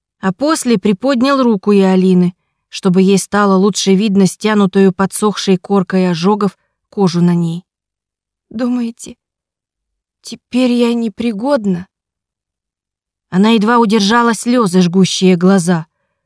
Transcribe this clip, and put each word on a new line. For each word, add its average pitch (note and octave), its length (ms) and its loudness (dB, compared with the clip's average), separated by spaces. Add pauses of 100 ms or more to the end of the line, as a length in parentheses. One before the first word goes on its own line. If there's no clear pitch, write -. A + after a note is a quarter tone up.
(220)
А F#3+ 100 -2
после B3+ 460 -2
приподнял C4 640 0
руку G#3 300 0
и G3 60 4
Алины — F#3 560 2 (340)
чтобы F#3 320 0
ей F#3+ 160 4
стало G3 380 0
лучше G3 400 0
видно G3 320 2
стянутую G3+ 640 0
подсохшей G3 640 -2
коркой F#3 540 -2
ожогов G3 460 -2 (320)
кожу F3 320 -2
на F3 120 2
ней. E3+ 320 -4 (840)
"Думаете, A#3+ 680 -8 (1040)
теперь - 500 -4
я A#3+ 220 0
непригодна?" A3 960 -4 (1400)
Она G3 200 2
едва A3+ 300 2
удержала A3+ 540 2
слёзы, G#3+ 480 0
жгущие F#3 540 2
глаза. F3+ 520 0 (380)